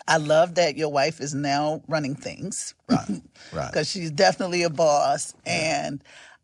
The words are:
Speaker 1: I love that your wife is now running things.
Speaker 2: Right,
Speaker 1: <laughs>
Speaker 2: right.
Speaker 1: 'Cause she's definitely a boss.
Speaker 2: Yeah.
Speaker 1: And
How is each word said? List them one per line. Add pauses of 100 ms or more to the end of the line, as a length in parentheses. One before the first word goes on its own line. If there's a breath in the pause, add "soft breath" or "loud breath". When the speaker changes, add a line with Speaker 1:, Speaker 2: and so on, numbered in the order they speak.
Speaker 1:
I
love
that
your
wife
is
now
running
things. (160)
Speaker 2:
Right, (120)
Speaker 1:
<laughs>
Speaker 2:
right.
Speaker 1:
'Cause
she's
definitely
a
boss. (120)
Speaker 2:
Yeah.
Speaker 1:
And (400 loud breath)